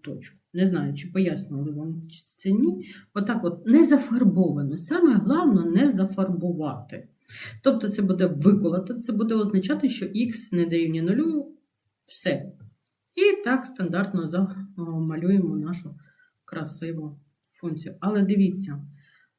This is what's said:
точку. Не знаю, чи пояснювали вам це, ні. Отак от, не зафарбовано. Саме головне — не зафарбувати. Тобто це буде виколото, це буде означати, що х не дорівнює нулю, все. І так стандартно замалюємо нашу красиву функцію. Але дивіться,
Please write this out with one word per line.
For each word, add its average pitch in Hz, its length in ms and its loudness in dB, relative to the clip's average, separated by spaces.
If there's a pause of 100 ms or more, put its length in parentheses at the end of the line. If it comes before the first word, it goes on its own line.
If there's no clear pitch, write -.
точку. - 340 -16 (160)
Не 185 120 0
знаю, 147 280 0
чи 180 140 -12
пояснювали 151 640 -4
вам 160 300 -8 (360)
це, 190 140 -2
ні. 311 340 2 (280)
Отак 208 320 -2
от, 175 200 -4
не 277 200 8
зафарбовано. 175 920 2
Саме 311 380 4
головне — 214 500 4 (160)
не 285 100 4
зафарбувати. 175 1160 -4 (560)
Тобто 214 260 2
це 208 120 -2
буде 185 260 2
виколото, 175 680 4
це 240 200 -6
буде 220 220 0
означати, 214 540 0
що - 160 -6
х 214 460 -6
не 170 140 0
дорівнює 165 360 0
нулю, 277 540 -2 (500)
все. - 460 -6 (640)
І 392 280 2
так 254 220 0
стандартно 175 640 -4
замалюємо 165 1300 -2
нашу 156 380 -8 (500)
красиву 156 720 -10 (300)
функцію. - 500 -10
Але 202 220 0
дивіться, 185 680 0 (520)